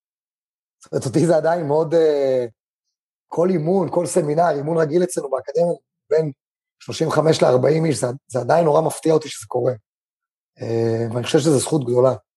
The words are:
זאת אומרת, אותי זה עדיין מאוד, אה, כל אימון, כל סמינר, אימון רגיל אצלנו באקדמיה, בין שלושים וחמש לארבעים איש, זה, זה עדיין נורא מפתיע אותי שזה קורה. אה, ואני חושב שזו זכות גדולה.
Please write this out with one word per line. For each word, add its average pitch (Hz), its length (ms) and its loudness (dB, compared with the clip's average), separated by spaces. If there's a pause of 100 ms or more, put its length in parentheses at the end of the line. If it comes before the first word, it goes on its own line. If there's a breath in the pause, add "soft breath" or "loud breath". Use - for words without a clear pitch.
(840)
זאת - 100 -16
אומרת, 143 140 -4
אותי 143 200 2
זה 165 100 4
עדיין 160 300 -2
מאוד, 151 280 0
אה, 139 520 2 (840)
כל 180 220 0
אימון, 170 400 0
כל 175 160 -2
סמינר, 165 500 0
אימון 156 220 -4
רגיל 160 240 0
אצלנו 156 280 -4
באקדמיה, 160 440 -2 (360)
בין 156 220 0 (500)
שלושים 151 260 -4
וחמש 156 340 2
לארבעים 143 420 2
איש, 147 120 0
זה, 131 100 -2 (200)
זה 127 140 -6
עדיין 147 240 2
נורא 151 160 2
מפתיע 160 320 0
אותי 156 160 0
שזה - 180 -14
קורה. 127 260 -2 (880)
אה, 113 540 -2
ואני 123 100 -6
חושב - 140 2
שזו 143 200 2
זכות 139 260 -2
גדולה. 123 300 2 (220)